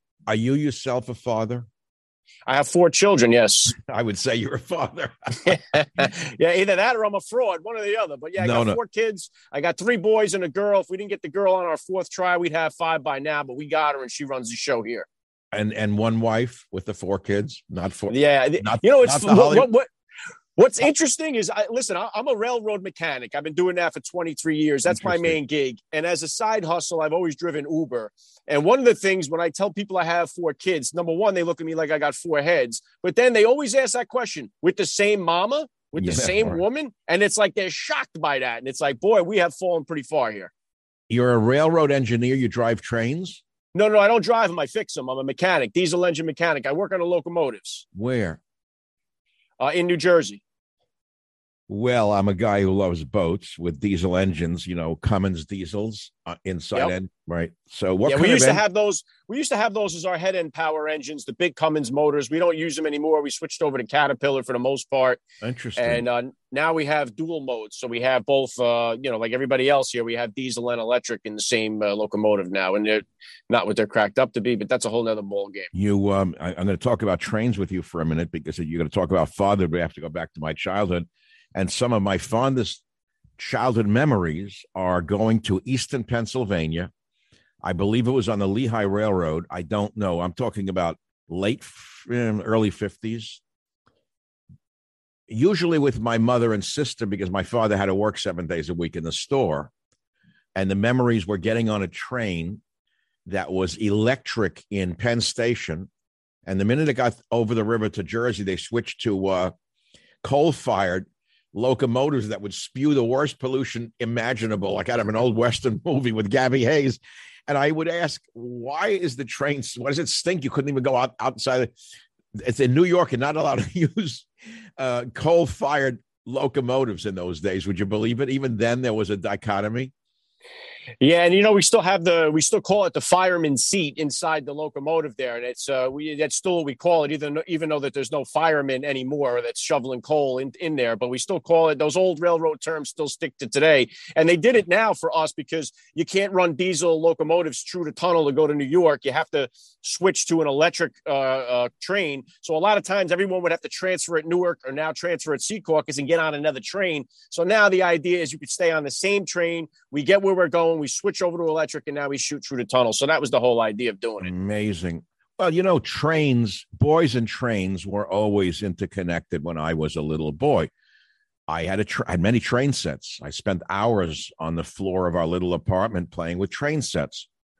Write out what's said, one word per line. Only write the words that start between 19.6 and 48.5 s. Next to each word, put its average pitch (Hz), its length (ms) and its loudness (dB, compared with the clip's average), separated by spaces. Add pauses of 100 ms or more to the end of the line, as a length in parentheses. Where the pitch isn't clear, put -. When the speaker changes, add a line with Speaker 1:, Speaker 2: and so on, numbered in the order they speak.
Speaker 2:
what, - 20 2
what, 247 140 4 (720)
what's 240 220 8
interesting 294 580 2
is, 202 140 0
I, 208 200 -2
listen, 226 260 -4
I, 202 180 -4
I'm 233 140 -4
a 254 80 0
railroad 214 460 -4
mechanic. 147 520 -8
I've 147 100 -4
been 156 100 -8
doing 180 220 0
that 170 180 0
for 147 60 -10
twenty-three 165 580 -4
years. 151 240 2
That's 175 200 2
my 185 120 0
Speaker 1:
Interesting. 170 260 0
Speaker 2:
main 143 60 -6
gig. 135 320 -2 (140)
And 156 140 -2
as 170 160 -2
a 160 60 -8
side 220 360 -2
hustle, 165 360 -2
I've 151 140 0
always 170 200 -2
driven 151 340 -6
Uber. 127 440 -4 (340)
And 147 180 2
one 233 140 6
of 269 60 0
the 233 100 8
things 190 360 0
when 165 100 -2
I 170 100 0
tell 202 220 -2
people 196 260 -6
I 170 60 0
have 170 260 0
four 170 240 -4
kids, 160 400 -4
number 165 180 -2
one, 196 220 2
they 180 80 0
look 170 180 -2
at 160 60 -8
me 160 80 -6
like 160 160 -2
I 156 80 2
got 147 160 0
four 151 280 -2
heads. 139 380 0 (220)
But - 140 0
then 247 160 6
they 214 120 6
always 254 300 2
ask 262 200 2
that 247 140 -2
question, 202 420 -6 (120)
"With 180 140 4
the 185 100 0
same 208 340 2
mama? 202 460 0 (260)
With 196 120 -4
the 180 80 0
Speaker 1:
Yeah, 156 60 0
Speaker 2:
same 190 320 2
Speaker 1:
right. 165 80 -4
Speaker 2:
woman?" 247 340 -2 (160)
And 180 140 2
it's 208 160 2
like 202 160 2
they're 190 160 -2
shocked 277 500 -6
by 143 200 0
that. 123 180 -4
And 127 100 -8
it's 135 140 -6
like, 143 180 -2
boy, 202 220 4
we 196 160 0
have 170 160 2
fallen 170 320 -2
pretty 151 160 -8
far 127 280 -2
here. 95 220 -14 (560)
Speaker 1:
You're 123 240 4
a 120 60 6
railroad 147 520 4
engineer. 123 440 2
You 131 140 0
drive 117 340 0
trains? 131 600 -4 (320)
Speaker 2:
No, 202 140 4
no, 214 100 6
I 202 100 8
don't 226 160 4
drive 226 260 2
'em. 175 80 -6
I 147 80 -2
fix - 300 -8
'em. 127 140 -8
I'm 131 80 -4
a 135 60 -6
mechanic, 135 500 0
diesel 175 320 2
engine 160 200 -2
mechanic. 151 400 -2
I 135 60 -2
work 185 200 -2
on 185 80 -2
the 170 60 0
locomotives. 165 880 -4
Speaker 1:
Where? 104 460 -2 (1200)